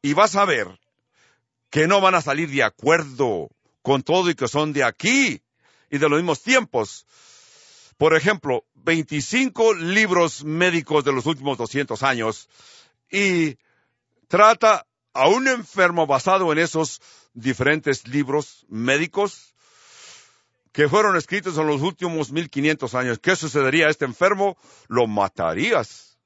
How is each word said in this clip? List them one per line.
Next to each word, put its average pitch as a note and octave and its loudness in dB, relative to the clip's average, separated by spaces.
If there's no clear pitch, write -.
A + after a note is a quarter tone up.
Y C#3+ -2
vas G3 2
a G3+ 4
ver G#2+ -2
que D#3 2
no G3 4
van F#3+ 4
a E3+ 2
salir D3+ -4
de C3+ 0
acuerdo B2+ 0
con C3+ 0
todo F3 0
y D3+ -2
que B2 -4
son D3+ -2
de C#3 0
aquí G#3 -2
y C#3+ -6
de D3+ 2
los D3 2
mismos E3+ -2
tiempos. G#3+ -2
Por D#3+ 2
ejemplo, D3+ -2
veinticinco G3+ 0
libros F3+ 0
médicos D#3 0
de C#3 0
los B2+ -2
últimos C#3 -4
doscientos B2 -6
años A#2 -2
y F3+ 0
trata G#3+ 4
a C3 2
un B3+ 2
enfermo F3+ 0
basado E3+ 0
en D3+ 0
esos D#3+ -2
diferentes C3+ -2
libros C#3 -4
médicos D3 -4
que D3 2
fueron G3+ 2
escritos F3 -4
en D#3 0
los D3 -2
últimos D#3+ -6
mil D#3 -6
quinientos C#3 -2
años. B2+ -2
¿Qué F#3 0
sucedería D3 0
a D#3 4
este D3 -2
enfermo? F#3+ 0
Lo A#2 0
matarías. G#2 -2